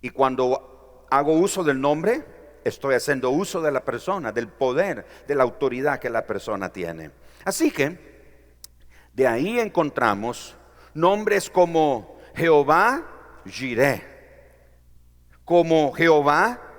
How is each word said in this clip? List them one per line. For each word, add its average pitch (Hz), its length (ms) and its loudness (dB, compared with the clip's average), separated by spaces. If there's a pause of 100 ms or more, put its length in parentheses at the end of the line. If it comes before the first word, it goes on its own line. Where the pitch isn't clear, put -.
Y 123 80 -8
cuando - 1000 -2
hago 143 240 2
uso 185 300 2
del 139 160 0
nombre, 156 840 -4
estoy 131 300 -2
haciendo 127 340 -2
uso 175 320 -2
de 156 100 0
la 135 140 -4
persona, 135 480 -6
del 113 160 -6
poder, 135 560 -2 (200)
de 143 100 -4
la 131 80 4
autoridad 131 560 -2
que 127 100 -8
la 113 160 -4
persona 98 480 -8
tiene. 82 380 -10 (340)
Así 294 260 -2
que, 151 340 -4 (1080)
de 131 120 2
ahí 151 340 0
encontramos 123 960 -2 (380)
nombres 202 560 0
como 160 720 0 (160)
Jehová 165 1120 2
Jireh, 120 560 -2 (1400)
como 165 480 2
Jehová 160 680 2 (180)